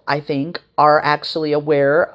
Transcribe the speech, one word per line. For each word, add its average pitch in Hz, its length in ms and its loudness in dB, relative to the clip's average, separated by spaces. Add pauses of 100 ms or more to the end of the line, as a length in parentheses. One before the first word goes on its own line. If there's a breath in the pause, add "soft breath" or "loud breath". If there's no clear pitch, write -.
I 143 120 -2
think, 147 420 -6 (160)
are 151 220 4
actually 151 520 -2
aware 147 640 0